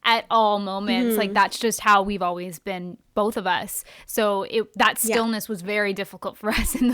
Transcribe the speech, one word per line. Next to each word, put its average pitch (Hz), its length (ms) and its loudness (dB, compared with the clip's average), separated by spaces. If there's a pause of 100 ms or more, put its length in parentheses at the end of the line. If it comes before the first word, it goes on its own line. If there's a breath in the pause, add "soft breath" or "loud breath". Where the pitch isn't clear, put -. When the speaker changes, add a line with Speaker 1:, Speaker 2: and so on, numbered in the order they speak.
Speaker 1:
at 233 280 2
all 214 280 4
moments. 208 520 -2
Speaker 2:
Mm-hmm. 220 80 0
Speaker 1:
Like, 202 160 -2
that's 196 240 2
just 226 220 -2
how 208 220 6
we've 196 200 -4
always 175 360 -4
been, 180 380 -10 (160)
both 214 240 0
of 196 100 -6
us. - 380 -4 (220 loud breath)
So 202 380 0
it, - 340 -4
that 220 160 4 (100)
Speaker 2:
Yeah. 226 80 0
Speaker 1:
stillness 226 340 -2
was 208 140 -8
very 202 320 -2
difficult 190 460 -8
for 208 120 -6
<laughs> - 80 0
us - 160 -2
in 254 200 2